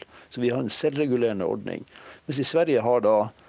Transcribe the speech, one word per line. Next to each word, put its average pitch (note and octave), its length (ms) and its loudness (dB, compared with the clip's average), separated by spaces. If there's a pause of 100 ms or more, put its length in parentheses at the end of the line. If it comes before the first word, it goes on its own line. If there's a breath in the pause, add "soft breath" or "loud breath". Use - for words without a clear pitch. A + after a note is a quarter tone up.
(300 loud breath)
Så - 100 -10
vi B2 100 2
har A#2+ 100 -2
en B2 100 -4
selvregulerende B2 760 0
ordning. F#2 380 -6 (420 loud breath)
Mens C3+ 140 -4
i C#3 40 0
Sverige D#3 380 2
har A#2+ 200 2
da, G#2+ 300 2 (180 loud breath)